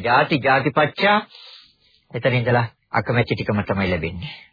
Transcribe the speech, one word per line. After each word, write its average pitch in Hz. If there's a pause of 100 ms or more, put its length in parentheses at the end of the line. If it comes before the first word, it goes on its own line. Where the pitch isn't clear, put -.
ජාති, 127
ජාති 135
පච්ච 151 (1080)
එතන 123
ඉඳලා 120 (220)
අකමැති 117
ටිකම 104
තමයි 98
ලැබෙන්නේ. 87 (200)